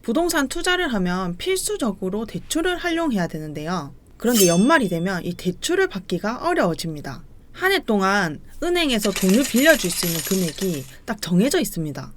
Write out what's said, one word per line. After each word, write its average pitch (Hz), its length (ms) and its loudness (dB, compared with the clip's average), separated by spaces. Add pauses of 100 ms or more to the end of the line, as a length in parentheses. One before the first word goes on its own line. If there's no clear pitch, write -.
부동산 311 460 2
투자를 359 440 0
하면 180 460 -2
필수적으로 226 880 -2
대출을 339 520 -2
활용해야 320 500 0
되는데요. 156 680 -6 (240)
그런데 214 300 4
연말이 214 420 4
되면 175 340 -2
이 175 120 -4
대출을 359 520 0
받기가 202 500 -4 (120)
어려워집니다. 165 760 -2 (280)
한 370 200 0
해 381 140 2
동안 196 540 2 (240)
은행에서 302 480 2
돈을 196 320 4
빌려줄 254 480 4
수 - 160 -2
있는 165 140 -2
금액이 175 640 -2 (220)
딱 220 160 -6
정해져 226 380 4
있습니다. 151 580 -6